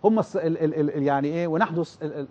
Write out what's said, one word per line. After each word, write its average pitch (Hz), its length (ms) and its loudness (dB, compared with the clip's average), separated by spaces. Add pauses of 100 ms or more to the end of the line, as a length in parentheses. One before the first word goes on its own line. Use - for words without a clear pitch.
هم 220 160 6
الس-، - 180 -2
ال-، 160 200 0
ال-، 156 160 0
ال-، 147 240 0
ال-، 139 60 0
يعني 139 240 2
إيه، 165 200 -2
ونحن 165 320 0
الس-، - 220 -6
ال-، 156 120 -6
ال-، 143 180 -8